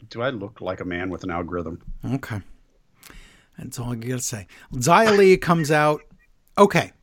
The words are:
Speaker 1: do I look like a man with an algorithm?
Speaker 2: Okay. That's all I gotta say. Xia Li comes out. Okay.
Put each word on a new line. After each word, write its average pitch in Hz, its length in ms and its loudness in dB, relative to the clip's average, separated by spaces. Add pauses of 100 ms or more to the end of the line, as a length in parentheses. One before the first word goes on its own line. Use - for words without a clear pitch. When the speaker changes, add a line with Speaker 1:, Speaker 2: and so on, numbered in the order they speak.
Speaker 1:
do 113 120 -10
I 131 80 -2
look 104 320 -10
like 92 200 -8
a 90 40 -8
man 90 240 -6
with 87 140 -8
an 92 80 -8
algorithm? 85 500 -8 (240)
Speaker 2:
Okay. 117 360 -6 (1160)
That's - 220 -14
all 123 140 -8
I - 20 -6
gotta 120 240 -8
say. 107 280 -10 (260)
Xia 180 420 4
Li 190 220 8
comes 165 340 0
out. 151 300 2 (560)
Okay. 196 340 4 (120)